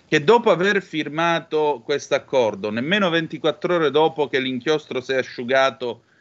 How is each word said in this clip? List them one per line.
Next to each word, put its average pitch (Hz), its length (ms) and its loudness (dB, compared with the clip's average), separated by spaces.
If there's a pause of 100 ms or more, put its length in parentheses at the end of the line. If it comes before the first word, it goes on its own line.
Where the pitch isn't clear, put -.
che 151 160 0
dopo 220 260 4
aver 190 320 0
firmato 156 1040 -2
questo 143 320 -2
accordo, 107 540 0
nemmeno 165 400 0
ventiquattro 165 640 -2
ore 151 160 2
dopo 151 340 2
che 135 140 -2
l'inchiostro 131 600 -4
si 127 120 -6
è 135 60 0
asciugato 127 840 -2 (180)